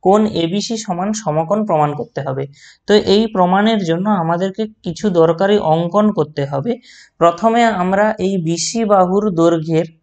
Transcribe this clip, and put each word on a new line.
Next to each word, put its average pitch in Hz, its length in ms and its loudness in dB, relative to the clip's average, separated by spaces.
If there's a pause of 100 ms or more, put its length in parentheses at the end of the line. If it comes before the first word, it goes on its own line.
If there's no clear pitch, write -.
কোণ 202 180 4 (220)
এবিসি 202 340 -4
সমান 190 360 -6
সমকোণ 160 520 -2
প্রমাণ 156 240 0 (100)
করতে - 220 -8
হবে। 135 220 -6 (440)
তো 202 60 2 (220)
এই 214 80 2 (120)
প্রমাণের 202 440 2 (100)
জন্য 170 160 -2 (180)
আমাদেরকে 185 400 -2 (200)
কিছু 175 260 -8
দরকারি 175 460 2 (180)
অঙ্কন 170 320 0 (120)
করতে 151 280 -2
হবে। 143 260 -4 (460)
প্রথমে 220 440 2 (220)
আমরা 196 220 2 (140)
এই 190 140 -2 (140)
বিসি 170 380 -4
বাহুর 196 380 2 (160)
দৈর্ঘ্যের 165 480 2 (160)